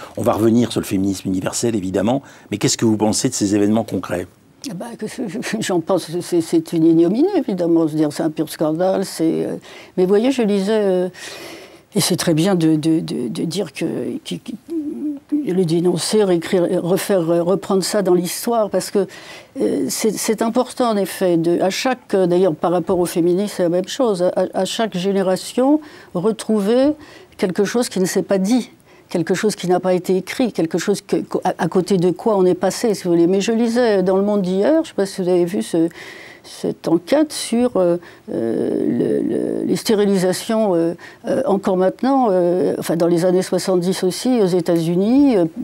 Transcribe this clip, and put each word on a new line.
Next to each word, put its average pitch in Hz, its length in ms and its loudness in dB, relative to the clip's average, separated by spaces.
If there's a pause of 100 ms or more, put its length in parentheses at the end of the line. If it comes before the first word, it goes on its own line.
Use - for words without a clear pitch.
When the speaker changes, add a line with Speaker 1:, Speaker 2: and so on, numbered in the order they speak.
(180)
Speaker 1:
on 107 60 -4
va 110 80 2
revenir 110 400 2
sur 110 100 -2
le - 40 -10
féminisme 98 420 -2
universel 95 480 -2
évidemment, 98 480 -2 (260)
mais 104 80 -4
qu'est-ce 135 200 0
que - 80 0
vous 107 120 4
pensez 110 320 0
de - 60 -4
ces 98 180 0
événements 107 300 2
concrets ? 92 440 -6 (420)
Speaker 2:
Ah 196 40 -8
bah, 208 120 -10 (120)
que 214 100 -8
c'est, - 180 -8 (180)
<laughs> - 160 -6
j'en 180 200 -2
pense, 170 300 -2 (120)
c'est, 170 200 0
c'est 165 320 -2
une 160 120 2
ignominie, 170 420 4 (100)
évidemment. 170 500 2
Se 151 80 -4
dire, 151 160 2
c'est 165 120 -4
un 160 60 0
pur 156 200 -4
scandale, 185 560 0
c'est, 160 400 -2
euh, 165 100 -6 (400)
mais 180 80 2
vous 180 60 2
voyez, 220 220 4
je 254 100 -2
lisais, 208 420 0
euh, 185 260 0 (840)
et 175 80 2
c'est 180 160 0
très 170 160 0
bien 175 220 2
de, 160 200 2
de, 160 240 0
de, 160 280 -6
de 165 160 -6
dire 170 300 -6
que, 165 120 -6 (400)
que, 180 100 -8
que - 160 -12 (800)
le 190 340 0
dénoncer, 175 580 0
réécrire, 180 440 2 (160)
refaire, 175 460 0
euh, 170 140 2
reprendre 190 400 0
ça 208 180 -2
dans 185 120 2
l'histoire, 202 560 0
parce 185 220 -2
que, 190 160 0 (540)
euh, 214 280 0
c'est, 214 220 0
c'est - 300 -4
important, 240 480 0
en 214 80 0
effet, 185 400 0
de, 170 240 2
à 185 80 2
chaque, - 440 -4
euh, 190 120 4
d'ailleurs, 180 300 2
par 170 160 0
rapport 180 280 0
au 180 60 2
féminisme, 175 500 0
c'est 190 80 0
la 170 60 2
même 180 180 0
chose, 208 360 0
à, 185 300 0
à 190 120 -2
chaque 214 320 -4
génération, 196 840 0 (340)
retrouver 220 800 2 (440)
quelque 196 280 0
chose 240 240 -2
qui 190 100 -4
ne 185 60 2
s'est 180 180 0
pas 196 140 0
dit, 220 340 0 (360)
quelque 180 280 0
chose 208 200 0
qui - 120 -6
n'a 180 120 4
pas 185 140 2
été 185 240 2
écrit, 208 340 -2
quelque 170 260 -2
chose 196 240 0
que, - 160 -2 (260)
à, 185 140 0
à 175 100 -2
côté 185 300 0
de 175 140 2
quoi 202 260 0
on 180 80 4
est 180 100 4
passé, 196 380 0
si 185 100 -6
vous 175 80 0
voulez. 170 160 4
Mais 190 120 2
je 202 120 0
lisais 226 520 2
dans 190 140 2
Le 196 60 2
Monde 208 180 0
d'hier, 190 340 2
je 330 40 4
ne 320 60 0
sais - 100 -16
pas 196 100 0
si 196 160 -6
vous 175 80 0
avez 175 160 4
vu 202 160 -4
ce, 170 280 0 (540)
cette - 440 -8
enquête 311 440 2
sur, 240 440 -2
euh, 175 220 2 (340)
euh, - 400 -2 (160)
le, - 760 -2
le, - 40 -4
les 190 100 0
stérilisations, 202 1000 0
euh, 165 180 0 (340)
euh, - 180 -2
encore 196 320 0
maintenant, 240 540 2
euh, 180 480 2
enfin - 160 -2
dans 170 120 2
les 175 180 2
années 185 180 2
soixante-dix 185 600 0
aussi, 240 380 0
aux 190 60 4
États-Unis, 185 880 2
euh, 170 80 4 (180)